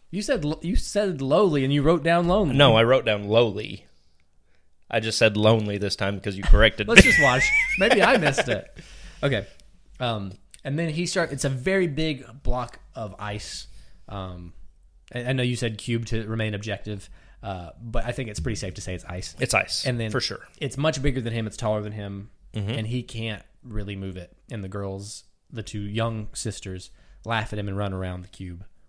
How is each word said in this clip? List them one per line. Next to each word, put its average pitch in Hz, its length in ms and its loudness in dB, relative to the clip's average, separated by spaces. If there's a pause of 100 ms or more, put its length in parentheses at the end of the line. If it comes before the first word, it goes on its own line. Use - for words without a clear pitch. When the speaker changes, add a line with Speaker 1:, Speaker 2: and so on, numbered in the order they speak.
(100)
Speaker 1:
You 196 120 -6
said 208 220 -2
lo-, 151 180 -4
you 180 140 0
said 190 440 0
lowly 147 440 4
and 135 100 2
you 147 80 4
wrote 156 220 4
down 170 240 2
lonely. 180 280 2
Speaker 2:
No, 131 200 8
I 113 80 8
wrote 123 200 6
down 104 240 0
lowly. 107 560 2 (1040)
I 113 100 0
just 110 180 -2
said 107 180 4
lonely 107 420 4
this 98 180 -4
time 101 180 -2
because 98 240 -6
you 95 60 -8
corrected 107 440 8
Speaker 1:
Let's - 160 10
Speaker 2:
me. - 60 6
Speaker 1:
just 175 120 4
watch. 131 200 4 (360)
Maybe 196 240 4
I 247 140 6
missed 143 320 0
it. 104 260 -4
Speaker 2:
<laughs> - 60 -20 (420)
Speaker 1:
Okay. 123 240 0 (520)
Um, 107 340 -4 (300)
and 139 160 -4
then 165 120 -2
he 165 160 -2
start-, 170 260 -2
it's 139 140 -2
a - 20 2
very 175 380 0
big 147 560 -4
block 123 360 0 (160)
of 107 240 -10
ice. 104 480 -10 (440)
Um, 90 420 -10 (600)
I, 123 120 -8
I 127 80 -2
know 131 100 0
you 123 140 0
said 110 220 -4
cube 117 300 -2
to 110 180 -2
remain 110 260 -2
objective, 101 560 -6 (340)
uh, 92 280 -10 (100)
but 113 240 0
I 120 80 -4
think 123 160 -6
it's 104 120 -10
pretty 117 160 -2
safe 92 180 -6
to - 80 -12
say 92 120 -6
it's - 120 -10
ice. 90 340 -10
Speaker 2:
It's 127 140 0
ice, - 320 0
Speaker 1:
And 123 120 0
then 113 120 -4
Speaker 2:
for 120 100 -2
sure. - 260 -6 (140)
Speaker 1:
it's 143 160 -6
much 147 240 0
bigger 131 220 0
than 113 100 -4
him. 113 140 -4
It's 107 100 -10
taller 107 240 0
than 104 120 -8
him, 101 360 -10 (260)
Speaker 2:
Mm-hmm. 104 160 -2
Speaker 1:
and 110 160 -4
he 120 160 -4
can't 113 400 -8 (220)
really 104 320 -4
move 95 220 -8
it. - 180 -16 (140)
And 107 120 -8
the 95 60 -8
girls, 98 560 -8 (260)
the 113 120 -8
two - 180 -8
young 110 540 -4
sisters, 95 560 -8 (340)
laugh 113 300 -2
at 107 40 -6
him 101 100 -4
and 95 80 -6
run 101 180 -4
around 92 260 -6
the 90 80 -14
cube 90 380 -12 (220)